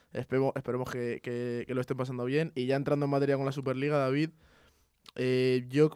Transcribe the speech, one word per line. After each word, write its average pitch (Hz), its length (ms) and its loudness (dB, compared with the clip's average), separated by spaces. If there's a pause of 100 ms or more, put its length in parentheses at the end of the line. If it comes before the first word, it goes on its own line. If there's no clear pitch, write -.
(120)
Esperemos, 127 440 0
esperemos 127 360 -4
que, 120 320 -4
que, 120 420 -4
que 127 80 -6
lo 131 80 0
estén 127 160 -4
pasando 127 280 -4
bien. 151 280 0
Y 175 140 -2
ya 135 80 4
entrando 143 300 2
en 139 40 0
materia 139 260 2
con 135 120 0
la 135 40 -2
Superliga, 139 460 -2
David, 139 320 2 (840)
eh, 127 520 2
yo 147 280 6